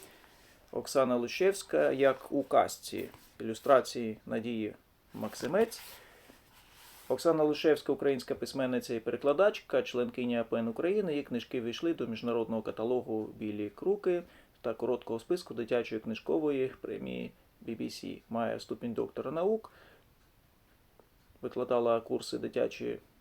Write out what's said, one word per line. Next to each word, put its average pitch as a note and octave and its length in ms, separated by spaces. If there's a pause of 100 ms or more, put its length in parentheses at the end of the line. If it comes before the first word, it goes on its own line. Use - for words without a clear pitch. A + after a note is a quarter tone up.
(720)
Оксана B2 440
Лущевська, D3 760
"Як C3+ 400
у C#4 100
казці". G2 680 (320)
Ілюстрації A2+ 840
Надії A2+ 480 (400)
Максимець. B2+ 680 (1300)
Оксана D#3 360
Лущевська, D3+ 480
українська C3+ 420
письменниця B2+ 600
і A2+ 60
перекладачка, C#3+ 840
членкиня A#2+ 640
П A#2 140
Н A#2 100
України. F3+ 440
Її C#3+ 120
книжки A#2+ 360
війшли A#2+ 340
до C3 120
міжнародного A2+ 560
каталогу A#2 600
"Білі G#2 460
круки" F#3 520 (380)
та A2+ 140
короткого A#2 440
списку - 360
дитячої A2+ 460
книжкової C3+ 800
премії B2 520 (340)
B A2+ 140
B - 20
C. - 460
Має A2+ 320
ступінь A#2+ 320
доктора A#2 380
наук. G3 420 (1700)
Викладала A#2+ 580
курси A#2+ 380
дитячої A#2 600 (220)